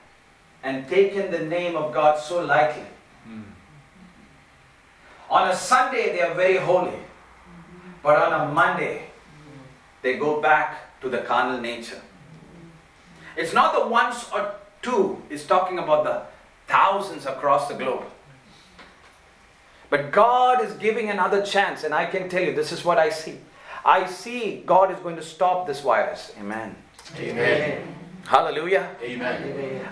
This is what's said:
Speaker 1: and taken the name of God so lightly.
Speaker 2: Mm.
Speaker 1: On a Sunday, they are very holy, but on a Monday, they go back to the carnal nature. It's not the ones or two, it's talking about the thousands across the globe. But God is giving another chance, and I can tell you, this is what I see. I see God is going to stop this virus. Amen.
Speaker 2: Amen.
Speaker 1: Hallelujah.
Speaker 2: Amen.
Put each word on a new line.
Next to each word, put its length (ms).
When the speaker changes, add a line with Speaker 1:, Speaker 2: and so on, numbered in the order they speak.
Speaker 1:
and 240
taken 420
the 100
name 360
of 180
God 240
so 260
lightly. 420
Speaker 2:
Mm. 160
Speaker 1:
On 200
a 60
Sunday, 580
they 80
are 120
very 240
holy, 400
but 160
on 300
a 60
Monday, 560
they 160
go 240
back 600
to 80
the 100
carnal 400
nature. 420
It's 180
not 200
the 140
ones 460
or 200
two, 480
it's 160
talking 340
about 240
the 200
thousands 580
across 420
the 60
globe. 300
But 220
God 520
is 100
giving 360
another 320
chance, 420
and 120
I 100
can 240
tell 140
you, 100
this 180
is 140
what 140
I 100
see. 300
I 220
see 600
God 260
is 80
going 160
to 80
stop 420
this 160
virus. 580
Amen. 360
Speaker 2:
Amen. 760
Speaker 1:
Hallelujah. 760
Speaker 2:
Amen. 920